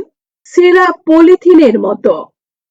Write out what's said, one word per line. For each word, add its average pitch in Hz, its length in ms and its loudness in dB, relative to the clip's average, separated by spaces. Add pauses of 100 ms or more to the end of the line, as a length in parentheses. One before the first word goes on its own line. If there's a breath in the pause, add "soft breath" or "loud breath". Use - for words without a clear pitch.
(480)
সেরা 359 380 0 (200)
পলিথিনের 320 760 2
মতো। 202 340 -6 (580)